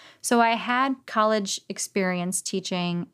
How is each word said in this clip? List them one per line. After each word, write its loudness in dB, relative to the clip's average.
So 2
I 6
had 0
college 0
experience -2
teaching, -2